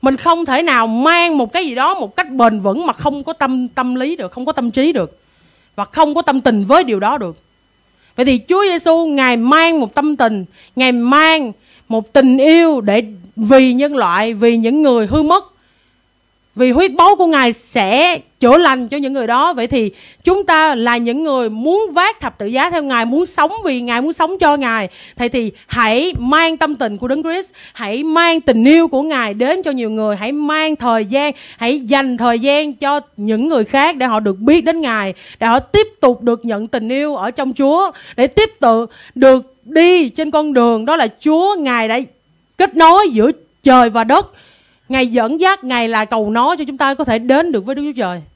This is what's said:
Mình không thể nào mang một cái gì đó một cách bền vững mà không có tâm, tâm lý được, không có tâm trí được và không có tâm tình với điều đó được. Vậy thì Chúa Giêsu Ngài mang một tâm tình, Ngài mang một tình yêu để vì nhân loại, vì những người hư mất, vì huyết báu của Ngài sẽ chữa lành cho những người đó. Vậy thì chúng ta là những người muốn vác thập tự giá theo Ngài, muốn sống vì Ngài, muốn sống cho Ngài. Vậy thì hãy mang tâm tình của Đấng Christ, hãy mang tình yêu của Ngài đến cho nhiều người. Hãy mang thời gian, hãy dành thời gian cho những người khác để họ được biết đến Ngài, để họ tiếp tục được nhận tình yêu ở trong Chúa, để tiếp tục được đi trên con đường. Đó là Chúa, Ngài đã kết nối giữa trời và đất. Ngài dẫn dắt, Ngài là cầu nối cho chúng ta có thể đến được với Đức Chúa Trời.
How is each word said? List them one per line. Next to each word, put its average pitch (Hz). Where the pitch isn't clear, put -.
Mình 262
không 339
thể 285
nào 254
mang 311
một 240
cái 359
gì 262
đó 285
một 247
cách 339
bền 233
vững 202
mà 311
không 285
có 320
tâm, 262
tâm 254
lý 269
được, 190
không 247
có 311
tâm 240
trí 269
được 202
và 202
không 302
có 330
tâm 269
tình 220
với 285
điều 220
đó 233
được. 175
Vậy 240
thì 254
Chúa 381
Giêsu 339
Ngài 262
mang 311
một 220
tâm 294
tình, 220
Ngài 254
mang 277
một 220
tình 269
yêu 311
để 208
vì 262
nhân 285
loại, 214
vì 233
những 233
người 240
hư 285
mất, 339
vì 254
huyết 311
báu 349
của 359
Ngài 269
sẽ 247
chữa 247
lành 269
cho 277
những 277
người 269
đó. 262
Vậy 247
thì 233
chúng 392
ta 311
là 240
những 240
người 262
muốn 320
vác 370
thập 262
tự 202
giá 262
theo 339
Ngài, 254
muốn 277
sống 320
vì 269
Ngài, 240
muốn 311
sống 370
cho 294
Ngài. 226
Vậy 240
thì 240
hãy 247
mang 311
tâm 302
tình 220
của 247
Đấng 294
Christ, 330
hãy 226
mang 330
tình 233
yêu 320
của 277
Ngài 277
đến 277
cho 311
nhiều 247
người. 214
Hãy 214
mang 302
thời 226
gian, 277
hãy 254
dành 262
thời 233
gian 285
cho 285
những 220
người 269
khác 294
để 254
họ 220
được 196
biết 285
đến 330
Ngài, 214
để 226
họ 233
tiếp 415
tục 247
được 233
nhận 220
tình 220
yêu 285
ở 202
trong 262
Chúa, 320
để 247
tiếp 427
tục 226
được 262
đi 320
trên 311
con 302
đường. 233
Đó 294
là 262
Chúa, 349
Ngài 247
đã 233
kết 381
nối 339
giữa 220
trời 254
và 226
đất. 269
Ngài 262
dẫn 240
dắt, 370
Ngài 247
là 220
cầu 214
nối 254
cho 302
chúng 269
ta 277
có 285
thể 226
đến 269
được 202
với 262
Đức 285
Chúa 285
Trời. 180